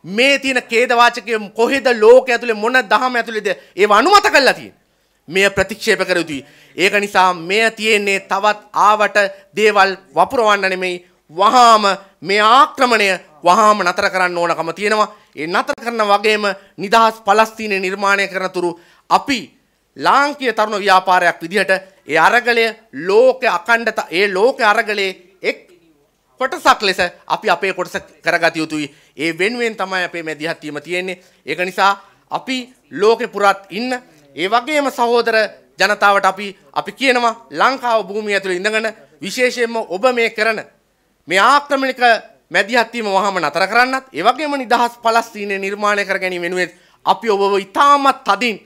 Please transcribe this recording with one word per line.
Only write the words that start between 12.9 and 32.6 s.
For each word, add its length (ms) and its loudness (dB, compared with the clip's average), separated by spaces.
වහාම 400 4
නතර 260 0
කරන්න 280 -2
ඕනකම 360 -2
තියෙනවා. 400 -2
ඒ 120 -8
නතර 360 -2
කරන 240 -4
වගේම 380 0
නිදහස් 480 2
පලස්තීනය 540 0
නිර්මාණය 480 -2
කරන 220 -6
තුරු 300 -6
අපි 300 0
ලාංකීය 560 0
තරුණ 260 -2
ව්‍යාපාරයක් 640 2
විදිහට 300 -2
ඒ 100 0
අරගලය 480 2
ලෝක 500 2
අකණ්ඩත-, 680 -2
ඒ 160 0
ලෝක 340 0
අරගලයේ 800 -2
එක් 160 -4
කොටසක් 400 -2
ලෙස 180 -2
අපි 220 -4
අපේ 240 -2
කොටස 240 -8
කරගත 340 0
යුතුයි. 400 -8
ඒ 200 -6
වෙනුවෙන් 380 -4
තමයි 280 -6
අපේ 200 -8
මැදිහත් 380 -8
වීම 200 -12
තියෙන්නේ. 400 -8
ඒක 140 -8
නිසා 320 0
අපි 420 -8